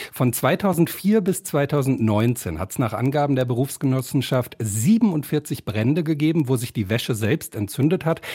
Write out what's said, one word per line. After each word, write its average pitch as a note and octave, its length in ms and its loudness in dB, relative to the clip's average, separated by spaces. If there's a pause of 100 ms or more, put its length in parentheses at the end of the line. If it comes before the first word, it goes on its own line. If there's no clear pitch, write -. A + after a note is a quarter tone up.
(120)
Von B2+ 220 0
zweitausendvier F#3 880 2
bis F3+ 200 -2
zweitausendneunzehn A#2 1160 0
hat's F#2+ 200 -6
nach A2+ 140 0
Angaben C3+ 440 0
der B2+ 100 0
Berufsgenossenschaft C3 1120 -2
siebenundvierzig D3 1080 0
Brände C3 400 0
gegeben, D#3 420 2
wo C3 100 2
sich A#2 180 -4
die G2+ 160 -2
Wäsche A#2+ 240 0
selbst A2 400 -2
entzündet C3+ 500 0
hat. D#3+ 160 0 (140)